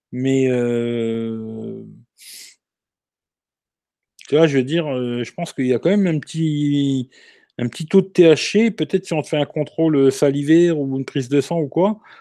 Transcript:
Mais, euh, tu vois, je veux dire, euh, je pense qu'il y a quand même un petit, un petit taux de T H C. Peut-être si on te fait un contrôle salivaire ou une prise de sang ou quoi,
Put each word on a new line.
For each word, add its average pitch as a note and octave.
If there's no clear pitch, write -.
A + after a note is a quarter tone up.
Mais, C3
euh, A2+
tu C#3+
vois, E3
je C#3
veux C3
dire, D#3
euh, B2
je -
pense E3+
qu'il C3
y B2+
a A2+
quand E3+
même G3+
un D#3+
petit, C#3+
un A#2+
petit D#3
taux G3
de F#3+
T F#3
H D#3+
C. A3
Peut-être F#3+
si -
on D#3
te -
fait D#3
un D3
contrôle D3
salivaire D3+
ou C3+
une C3+
prise C3
de C#3+
sang E3+
ou D3
quoi, G3+